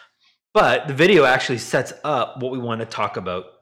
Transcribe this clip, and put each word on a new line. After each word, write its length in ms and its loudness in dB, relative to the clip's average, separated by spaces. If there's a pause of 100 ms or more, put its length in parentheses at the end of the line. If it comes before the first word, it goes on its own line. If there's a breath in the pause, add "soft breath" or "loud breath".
(520 loud breath)
But 360 2
the 40 -4
video 320 6
actually 340 2
sets 360 -4 (100)
up 380 -4
what 100 -6
we 60 -8
want 220 -6
to 60 -8
talk 300 -6
about 300 -8 (160)